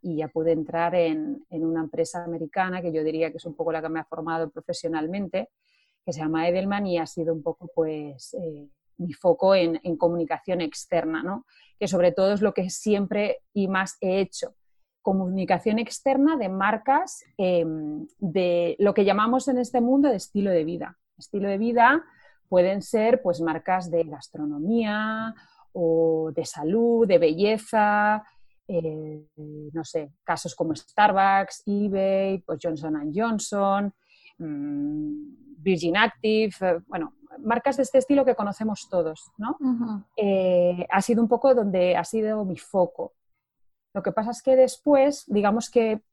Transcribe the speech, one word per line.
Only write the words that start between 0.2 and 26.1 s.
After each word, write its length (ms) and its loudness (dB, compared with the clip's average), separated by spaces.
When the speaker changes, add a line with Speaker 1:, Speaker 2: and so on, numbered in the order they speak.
Speaker 1:
pude 240 0
entrar 420 -2
en, 560 0
en 160 -4
una 160 -2
empresa 420 -4
americana 600 -4
que 100 -4
yo 100 -2
diría 280 -2
que 60 -12
es 80 -14
un 100 -12
poco 160 -4
la 100 -4
que 80 -6
me 100 -6
ha 60 -8
formado 460 -6
profesionalmente, 960 -6
que 80 -6
se 60 -10
llama 280 -2
Edelman 380 0
y 140 0
ha 80 -4
sido 260 -2
un 80 -8
poco, 320 -8
pues, 640 -4
eh, 320 -10
mi 160 -6
foco 420 4
en, 280 2
en 140 -4
comunicación 640 -2
externa, 600 -2
¿no? 220 -6
Que 80 -2
sobre 240 4
todo 200 2
es 100 0
lo 120 2
que 160 -2
siempre 720 -2
y 140 0
más 340 0
he 200 0
hecho. 340 -6
Comunicación 800 0
externa 580 2
de 100 -2
marcas, 760 0
em, 720 -2
de 600 0
lo 140 4
que 100 4
llamamos 460 2
en 80 2
este 240 0
mundo 280 4
de 60 2
estilo 360 -2
de 120 2
vida. 340 -8
Estilo 320 -6
de 80 -2
vida 460 4
pueden 340 4
ser, 400 0
pues, 200 -2
marcas 500 -2
de 120 2
gastronomía 1300 -4
o 600 0